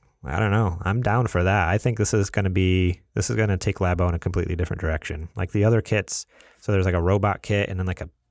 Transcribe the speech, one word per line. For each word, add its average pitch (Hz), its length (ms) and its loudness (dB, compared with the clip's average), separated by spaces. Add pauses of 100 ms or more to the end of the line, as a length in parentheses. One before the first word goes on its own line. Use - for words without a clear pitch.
(240)
I 73 160 -2
don't 107 100 2
know. 98 320 0
I'm 107 200 0
down 113 260 0
for 90 160 0
that. 92 240 2
I 98 100 2
think 120 200 -2
this 107 140 0
is 101 180 0
gonna 98 200 -2
be, 92 520 2 (120)
this - 160 -2
is 113 60 -2
gonna 104 200 2
take 95 200 -2
Labo 90 320 2
in 85 80 0
a - 20 -6
completely 90 380 -2
different 82 240 -4
direction. 78 560 -6
Like 92 160 -4
the 104 100 2
other 110 180 4
kits, - 460 -2 (340)
so - 120 -4
there's, 95 120 2
like, 92 100 2
a 87 60 2
robot 98 420 0
kit 101 260 0
and 92 100 -6
then, 92 80 -4
like, 92 140 -4
a - 100 -12 (200)